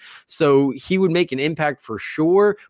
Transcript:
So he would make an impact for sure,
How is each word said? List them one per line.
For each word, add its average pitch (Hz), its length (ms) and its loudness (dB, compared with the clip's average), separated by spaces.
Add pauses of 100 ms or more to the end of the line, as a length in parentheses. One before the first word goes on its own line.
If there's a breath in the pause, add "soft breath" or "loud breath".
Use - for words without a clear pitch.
(240 loud breath)
So 139 460 0
he 131 260 -4
would 190 160 2
make 175 200 0
an 131 60 -6
impact 147 440 -4
for 110 160 -8
sure, 196 580 2 (140 loud breath)